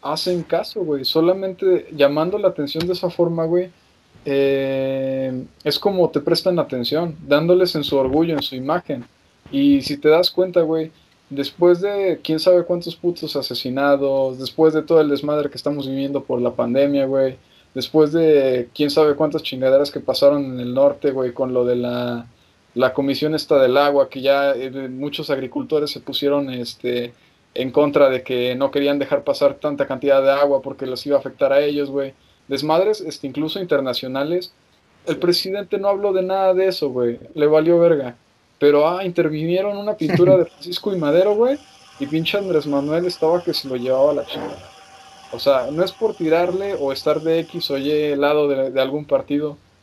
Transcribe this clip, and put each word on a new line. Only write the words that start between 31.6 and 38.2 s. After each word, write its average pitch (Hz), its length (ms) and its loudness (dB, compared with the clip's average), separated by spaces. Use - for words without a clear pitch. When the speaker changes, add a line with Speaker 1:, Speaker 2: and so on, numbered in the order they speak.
Speaker 1:
ellos, 147 280 -2
güey, 135 240 -4
desmadres, 160 540 0
este, 151 260 -10
incluso 151 320 -6
internacionales, 143 960 -4
el 165 100 -2
Speaker 2:
Sí. - 40 -12
Speaker 1:
presidente 190 580 -2
no 196 120 -2
habló 196 240 0
de 185 100 0
nada 190 300 2
de 185 140 2
eso, 180 220 -2
güey, 123 300 -2
le 147 140 2
valió 156 320 4
verga. 147 360 2